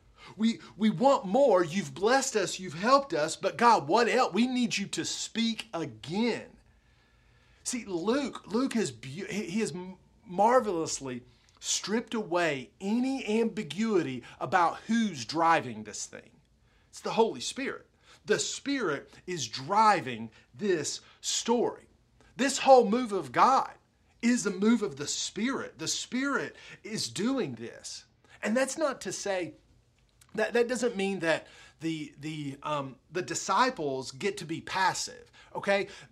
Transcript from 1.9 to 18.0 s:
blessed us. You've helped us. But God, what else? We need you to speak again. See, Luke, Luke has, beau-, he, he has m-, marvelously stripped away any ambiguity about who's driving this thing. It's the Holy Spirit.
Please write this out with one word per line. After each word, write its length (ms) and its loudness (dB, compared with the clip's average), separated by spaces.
blessed 440 2
us. 220 -2
You've 220 -10
helped 320 4
us. 240 0
But 220 -2
God, 280 6
what 220 4
else? 240 2
We 140 4
need 320 0
you 80 -4
to 180 -4
speak 720 -4
again. 720 -2
See, 220 -6
Luke, 640 -2
Luke 260 -2
has, 180 0
beau-, 380 -12
he, 140 -4
he 180 -4
has 120 -2
m-, 240 -10
marvelously 1000 0
stripped 540 -4
away 560 0
any 600 0
ambiguity 800 0
about 460 2
who's 400 -2
driving 580 2
this 220 -12
thing. 240 -18
It's 120 -20
the 100 -6
Holy 300 0
Spirit. 460 -8